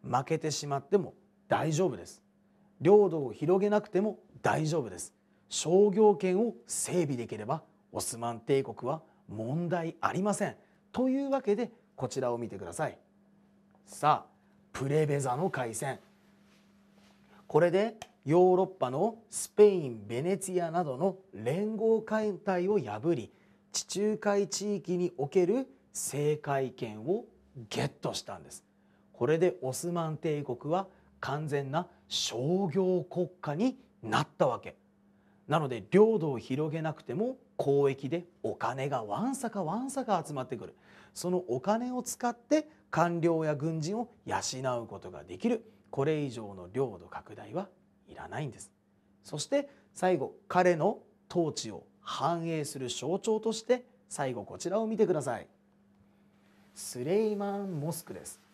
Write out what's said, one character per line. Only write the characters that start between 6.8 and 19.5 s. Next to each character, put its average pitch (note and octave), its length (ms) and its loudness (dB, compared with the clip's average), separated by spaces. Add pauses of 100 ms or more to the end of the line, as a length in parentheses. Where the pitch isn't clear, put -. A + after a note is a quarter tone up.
備 C#3+ 140 0
で A#2 100 -6
き A2+ 100 -8
れ G#2 80 -8
ば D#3 200 -4 (260)
オ G#2 100 -6
ス - 160 -6
マ A#2 180 -4
ン A2 60 -12
帝 C3+ 220 2
国 B2 260 -8
は D#3 140 -4 (260)
問 B2+ 400 -4
題 E3 320 -2
あ - 120 0
り F#3 100 -2
ま G#3 100 2
せ G3 140 -2
ん。 B2 100 -8 (360)
と B3+ 160 0
い C4 140 0
う C#4 80 -4
わ C4+ 120 0
け G3+ 140 2
で A#3+ 160 -4 (240)
こ C3 100 -4
ち C3 140 -4
ら B2 120 0
を A#2 60 -4
見 A#2 100 -6
て G2+ 80 -12
く F#2+ 80 -12
だ E2+ 80 -12
さ D3 160 -4
い。 F#2+ 80 -10 (880)
さ C#3+ 420 0
あ、 - 40 -20 (420)
プ C3+ 160 -4
レ D3+ 180 4
ベ C#3+ 120 0
ザ C3 160 0
の F3 160 0
海 A#2+ 240 -4
戦。 C3+ 240 -6 (1500)
こ D#3 100 6
れ E3+ 140 6
で G#3+ 240 2 (280)
ヨ F3+ 300 6
ー - 20 4
ロ F#3 80 4
ッ - 40 -2
パ C3 220 -2
の F#3+ 280 -2 (100)
ス - 200 -8
ペ G#3 200 10